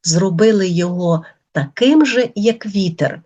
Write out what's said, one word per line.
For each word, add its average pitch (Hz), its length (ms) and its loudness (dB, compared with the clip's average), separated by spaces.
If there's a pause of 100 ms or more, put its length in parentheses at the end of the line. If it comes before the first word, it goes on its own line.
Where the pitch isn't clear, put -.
зробили 190 640 2
його 175 580 -2 (260)
таким 262 540 2
же, 240 300 -2
як 220 300 -2
вітер 185 600 -4